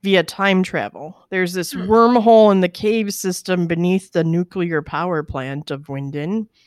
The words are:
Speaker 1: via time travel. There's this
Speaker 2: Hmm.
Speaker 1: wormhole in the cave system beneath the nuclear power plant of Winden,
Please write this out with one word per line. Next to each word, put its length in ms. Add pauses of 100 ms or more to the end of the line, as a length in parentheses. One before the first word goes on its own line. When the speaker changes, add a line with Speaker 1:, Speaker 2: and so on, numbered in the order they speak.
Speaker 1:
via 220
time 400
travel. 520 (140)
There's 240
this 200
Speaker 2:
Hmm. 160
Speaker 1:
wormhole 640
in 100
the 80
cave 440
system 540
beneath 440
the 120
nuclear 580
power 420
plant 480
of 120
Winden, 640 (200)